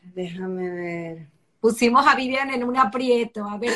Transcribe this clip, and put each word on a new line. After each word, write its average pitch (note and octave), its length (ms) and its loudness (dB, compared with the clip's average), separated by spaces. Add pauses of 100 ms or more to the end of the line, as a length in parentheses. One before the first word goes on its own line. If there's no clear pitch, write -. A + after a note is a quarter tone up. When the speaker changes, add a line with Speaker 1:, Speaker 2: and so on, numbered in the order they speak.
(140)
Speaker 1:
déjame F#3 560 -6
ver. E3+ 560 -8 (340)
Speaker 2:
Pusimos A#3+ 460 4
a C#4+ 80 8
Vivian C4 360 -2
en B3 140 -2
un B3 140 -2
aprieto, A#3+ 680 0
a G#3 140 -8
ver A#3 180 -2